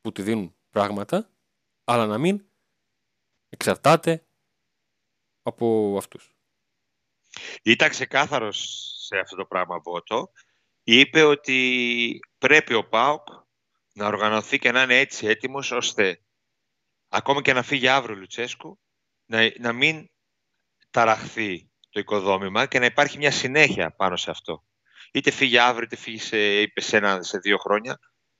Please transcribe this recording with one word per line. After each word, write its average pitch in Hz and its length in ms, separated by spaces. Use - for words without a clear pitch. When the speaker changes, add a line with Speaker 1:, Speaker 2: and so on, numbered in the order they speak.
Speaker 1:
που 110 120
του 101 100
δίνουν 101 320
πράγματα, 101 600
αλλά 117 220
να 107 120
μην 190 260
εξαρτάται 160 760
από 110 560
αυτούς. - 300
Speaker 2:
Ήταν - 260
ξεκάθαρος 131 720
σε 98 120
αυτό 92 180
το 95 80
πράγμα, 90 380
Μπότο. 98 480
Είπε 135 400
ότι 127 960
πρέπει 139 360
ο 107 140
παοκ 139 400
να 104 140
οργανωθεί 107 520
και 123 140
να 127 100
είναι 127 160
έτσι 135 280
έτοιμος, 131 440
ώστε 113 500
ακόμα 139 340
και 139 100
να 127 100
φύγει 127 260
αύριο 123 260
ο 98 40
Λουτσέσκου, 120 600
να, 113 340
να 120 140
μην 151 380
ταραχθεί 110 800
το 104 100
οικοδόμημα 98 680
και 135 120
να 123 60
υπάρχει 143 340
μια 143 120
συνέχεια 135 640
πάνω 90 220
σε - 140
αυτό. - 340
Είτε 139 180
φύγει 127 280
αύριο, 120 260
είτε 117 120
φύγει 113 220
σε, 104 420
είπε, 101 200
σε - 160
ένα, 98 260
σε 95 160
δύο 98 200
χρόνια, 110 400